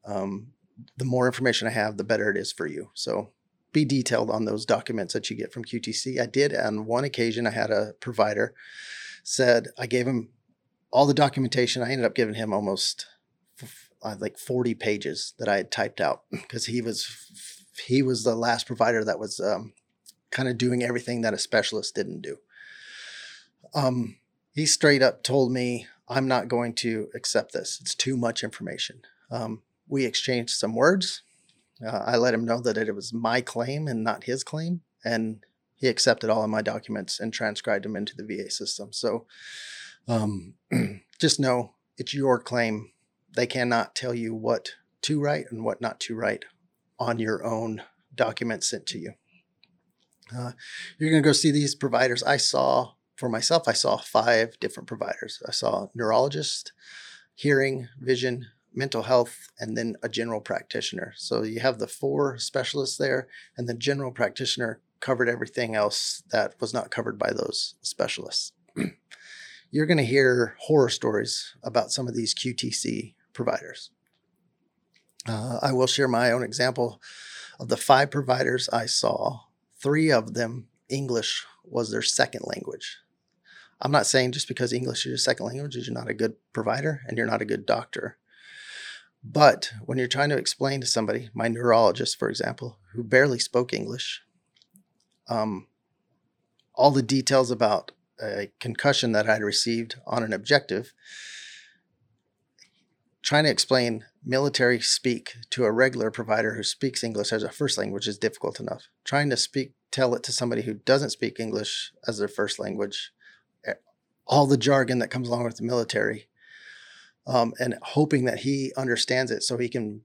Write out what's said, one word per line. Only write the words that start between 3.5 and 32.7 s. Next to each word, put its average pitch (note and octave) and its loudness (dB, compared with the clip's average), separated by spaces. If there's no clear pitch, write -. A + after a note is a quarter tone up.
be D3+ 4
detailed A#2 2
on A2 0
those G#2+ -2
documents A2 0
that G#2 -4
you A2+ -6
get A2+ -8
from A#2+ -10
Q A#2 -6
T - -8
C. B2+ -4
I A#2 0
did, C3+ 2
on G#2+ 0
one A#2+ 0
occasion, A#2 0
I G#2+ 2
had A2 0
a G#2+ 0
provider G#2+ 0
said, A#2+ 4
I B2+ -4
gave B2 0
him A#2+ -2
all C#3 6
the C#3+ 6
documentation. B2+ 2
I A#2+ -2
ended C3 -2
up G#2+ 2
giving A2 2
him A2 -2
almost G2 -2
f-, - -20
uh, A2 -8
like, G#2+ -6
forty B2 0
pages - -4
that A2 -2
I G2+ 4
had - -4
typed - -2
out D2+ 0
<laughs> - -14
'cause A#2 -6
he A#2 -2
was, A2+ -6
he C3 4
was B2 0
the A#2 4
last A#2 0
provider A2+ 2
that F#2+ -2
was, G#2 -8
um, G#2 -2
kinda C3 -2
doing B2 0
everything A#2+ -2
that A2 0
a - -6
specialist - -2
didn't G2 -4
do. - -12
Um, B2 0
he D3+ -2
straight C#3+ 6
up B2 4
told C3 4
me, B2 -2
"I'm C3+ 0
not B2 0
going A#2+ 0
to A2+ -2
accept - -2
this. - -6
It's - -6
too C3 -2
much A#2 -2
information." - -8
Um, A2+ -6
we C3+ 0
exchanged A#2 -2
some A2+ -2
words. E3+ 4
Uh, A2 -4
I B2 2
let A#2+ 4
him A2+ 0
know A#2 0
that A#2 0